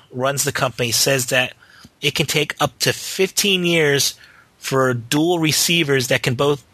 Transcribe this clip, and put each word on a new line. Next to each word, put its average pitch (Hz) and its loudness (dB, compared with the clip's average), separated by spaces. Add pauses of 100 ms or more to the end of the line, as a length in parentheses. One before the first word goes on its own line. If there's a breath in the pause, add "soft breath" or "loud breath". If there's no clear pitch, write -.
(120)
runs 131 -2
the 139 -2
company, 123 -2
says 131 2
that 127 0 (480 loud breath)
it 147 0
can 156 0
take 151 -2
up 147 -2
to 123 2
fifteen 190 -2
years 151 2 (400 soft breath)
for 131 0
dual 151 0
receivers 151 0
that 131 0
can 127 0
both, 143 0 (120)